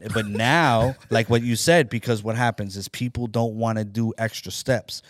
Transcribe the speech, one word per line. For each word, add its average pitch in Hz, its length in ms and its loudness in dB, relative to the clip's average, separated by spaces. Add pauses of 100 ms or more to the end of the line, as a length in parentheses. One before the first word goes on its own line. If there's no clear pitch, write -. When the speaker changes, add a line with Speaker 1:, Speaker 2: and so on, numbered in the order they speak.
(140)
Speaker 1:
but 110 120 0
now, 123 800 2
Speaker 2:
<laughs> - 60 -20
Speaker 1:
like 113 200 2
what 117 140 4
you 120 140 0
said, 165 320 4
because 113 340 -2
what 113 140 -4
happens 107 400 -2
is 98 100 -10
people 120 400 -6
don't 113 280 -2
wanna 113 280 -2
do 110 340 -4
extra 113 360 -6
steps. - 560 -4